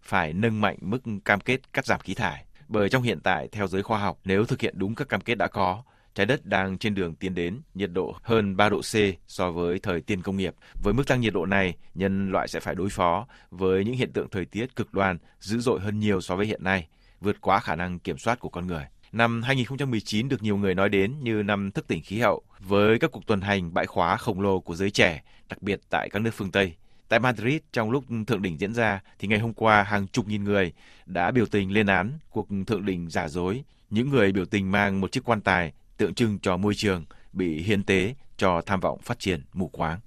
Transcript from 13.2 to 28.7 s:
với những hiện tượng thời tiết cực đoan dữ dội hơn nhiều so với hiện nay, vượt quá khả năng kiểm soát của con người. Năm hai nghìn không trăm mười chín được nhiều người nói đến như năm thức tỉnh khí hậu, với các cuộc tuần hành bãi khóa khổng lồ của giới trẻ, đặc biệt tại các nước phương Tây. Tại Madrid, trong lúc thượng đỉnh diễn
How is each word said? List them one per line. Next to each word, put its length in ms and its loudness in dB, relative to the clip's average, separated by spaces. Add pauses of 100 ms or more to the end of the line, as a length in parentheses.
với 340 2
những 100 -4
hiện 180 -2
tượng 160 -4
thời 160 -4
tiết 300 -6
cực 180 -6
đoan 240 0 (220)
dữ 200 -4
dội 200 0
hơn 200 -4
nhiều 220 2
so 140 -4
với 100 0
hiện 180 -6
nay, 240 0 (340)
vượt 200 -2
quá 180 4
khả 160 -2
năng 240 -6
kiểm 180 -6
soát 220 -2
của 100 -10
con 180 -8
người. 180 -6 (260)
Năm 320 0
hai 120 0
nghìn 100 0
không 120 -10
trăm 140 -4
mười 100 0
chín 280 -2
được 140 -2
nhiều 140 0
người 180 2
nói 140 2
đến 320 2
như 220 0
năm 280 -2
thức 160 -6
tỉnh 140 -4
khí 180 -6
hậu, 220 2 (180)
với 400 4
các 120 2
cuộc 160 -14
tuần 140 2
hành 320 0
bãi 120 0
khóa 320 2
khổng 240 -4
lồ 180 2
của 160 -8
giới 160 -2
trẻ, 300 2 (280)
đặc 120 -12
biệt 180 -4 (100)
tại 200 -2
các 100 -4
nước 140 0
phương 180 -6
Tây. 220 2 (360)
Tại 100 6
Madrid, 420 0 (120)
trong 180 0
lúc 120 0 (240)
thượng 140 0
đỉnh 180 -4
diễn 140 -2